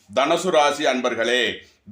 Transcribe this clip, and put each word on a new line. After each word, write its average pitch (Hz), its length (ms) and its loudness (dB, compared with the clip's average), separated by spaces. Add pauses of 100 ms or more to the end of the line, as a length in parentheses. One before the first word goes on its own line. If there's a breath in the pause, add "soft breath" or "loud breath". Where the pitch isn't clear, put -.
(160)
தனுசு 165 340 0
ராசி 147 360 2
அன்பர்களே, 120 680 0 (380 loud breath)